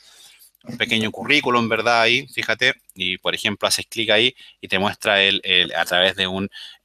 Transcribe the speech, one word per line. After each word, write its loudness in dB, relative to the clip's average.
un -14
pequeño -2
currículum, 0
¿verdad? 2
Ahí, 2
fíjate, -2
y -6
por 0
ejemplo, -2
haces -2
clic -4
ahí 4
y -16
te 0
muestra 2
el, 2
el, 2
a 0
través 2
de -2
un, -4